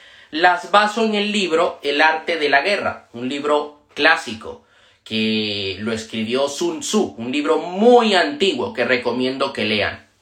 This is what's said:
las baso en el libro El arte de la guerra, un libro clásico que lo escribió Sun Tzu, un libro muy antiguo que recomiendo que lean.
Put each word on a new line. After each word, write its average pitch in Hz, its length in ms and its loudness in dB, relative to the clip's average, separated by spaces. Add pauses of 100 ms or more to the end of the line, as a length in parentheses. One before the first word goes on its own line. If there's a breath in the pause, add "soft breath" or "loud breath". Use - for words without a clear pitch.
(300 loud breath)
las 175 400 2
baso 214 340 2
en 214 120 0
el 208 160 -2
libro 175 500 0
El 143 180 0
arte 160 380 0
de 147 100 0
la 139 140 2
guerra, - 500 -4
un 123 160 -6
libro 147 540 -2 (120)
clásico - 680 -2 (400 soft breath)
que 107 760 -2
lo 110 120 -4
escribió 117 560 -2
Sun 165 320 -4
Tzu, 196 380 -2
un 117 120 -8
libro 147 280 0
muy 208 560 6
antiguo 147 580 0
que 123 140 -2
recomiendo 127 680 -2
que 110 140 -4
lean. 104 420 -4 (140)